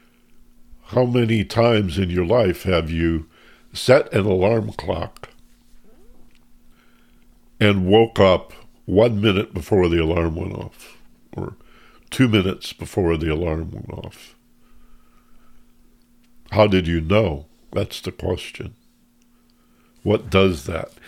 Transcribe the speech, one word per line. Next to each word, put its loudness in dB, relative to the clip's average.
How 0
many 0
times 0
in 0
your -2
life 0
have 0
you -2
set 2
an 0
alarm 0
clock -8
and 2
woke 4
up 4
one 2
minute 0
before 2
the 2
alarm -2
went -8
off, -16
or -10
two 2
minutes -2
before -2
the -4
alarm -4
went -8
off? -14
How 6
did 2
you -2
know? 0
That's -8
the -12
question. -8
What -2
does 2
that? -8